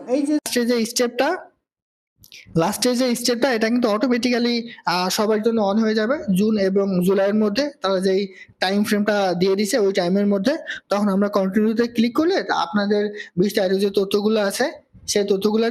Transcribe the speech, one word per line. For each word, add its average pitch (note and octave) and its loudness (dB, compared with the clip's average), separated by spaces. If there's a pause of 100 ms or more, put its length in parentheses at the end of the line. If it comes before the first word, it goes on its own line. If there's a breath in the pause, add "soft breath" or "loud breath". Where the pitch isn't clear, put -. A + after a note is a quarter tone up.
(140)
এই D4 0
যে D4 -2
লাস্টে B3+ -2
যে B3 0
স্টেপটা, A#3+ -2 (1300 loud breath)
লাস্টে G3+ 0 (100)
যে C4 2
স্টেপটা, A#3+ 0
এটা A3 0
কিন্তু A#3+ 0
অটোমেটিক্যালি, A#3+ 0 (320 loud breath)
আহ, F3+ 0
সবার G#3 0
জন্য A3+ 0
on G3+ 0
হয়ে G#3+ 0
যাবে A3+ 0 (220)
জুন G#3+ 2
এবং G3 2 (200)
জুলাইয়ের G3 2
মধ্যে। G#3+ 0 (180)
তারা F#3+ 0
যেই F#3+ 2 (400 loud breath)
টাইম F#3+ 0
ফ্রেমটা G#3 0 (240)
দিয়ে F#3+ 2
দিছে G3+ 0
ওই G3 2
টাইমের F#3+ 0
মধ্যে, G3+ 0 (360 loud breath)
তখন G3+ 2
আমরা G3+ 2
কন্টিনিউতে G#3+ 0 (120)
ক্লিক A#3+ 2
করলে F4 2 (280)
আপনাদের G#3 0 (340 loud breath)
বিস্তারিত F#3+ 2
যে G3+ 0
তথ্যগুলো G#3 0
আছে G3+ -2 (400)
সেই G3+ 0
তথ্যগুলো G#3 0